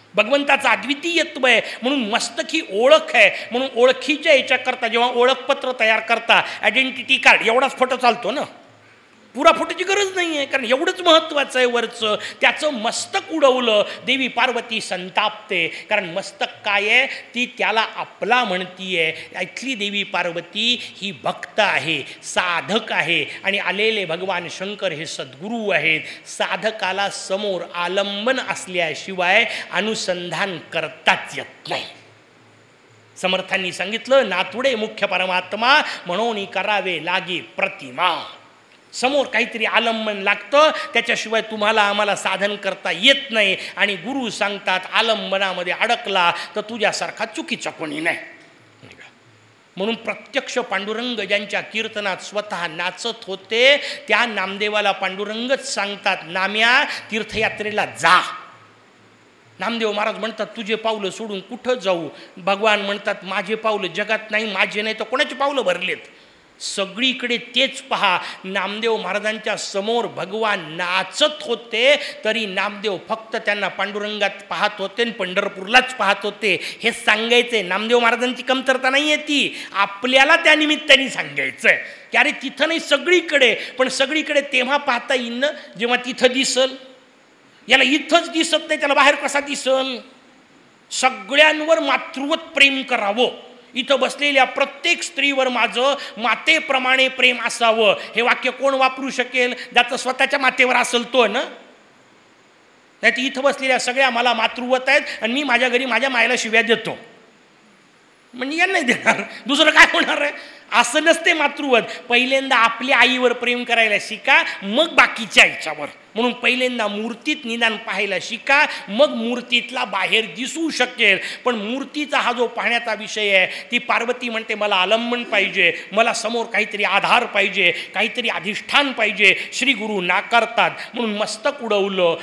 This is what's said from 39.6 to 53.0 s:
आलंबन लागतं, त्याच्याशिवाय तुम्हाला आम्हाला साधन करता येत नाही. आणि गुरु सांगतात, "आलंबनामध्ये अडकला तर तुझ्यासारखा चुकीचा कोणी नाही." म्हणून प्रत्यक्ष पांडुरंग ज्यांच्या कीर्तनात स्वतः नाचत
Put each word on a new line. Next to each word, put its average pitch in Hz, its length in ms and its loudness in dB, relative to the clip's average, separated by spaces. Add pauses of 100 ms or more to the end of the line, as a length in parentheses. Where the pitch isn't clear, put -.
आलंबन 214 520 0
लागतं, 208 540 2 (220)
त्याच्याशिवाय 226 480 0
तुम्हाला 220 400 0
आम्हाला 202 340 2
साधन 196 400 -2
करता 190 360 -4
येत 254 400 4
नाही. 202 260 2 (200)
आणि 202 180 0
गुरु 233 340 -6
सांगतात, 202 500 -2 (140)
"आलंबनामध्ये 190 800 0
अडकला 190 600 2 (220)
तर 214 60 -4
तुझ्यासारखा 202 640 -2
चुकीचा - 440 -8
कोणी 151 300 -8
नाही." 165 180 -2 (1600)
म्हणून 214 180 -2
प्रत्यक्ष 226 600 -8
पांडुरंग 220 640 -4
ज्यांच्या 202 420 -2
कीर्तनात 208 560 -6
स्वतः 196 500 -6
नाचत 180 560 -6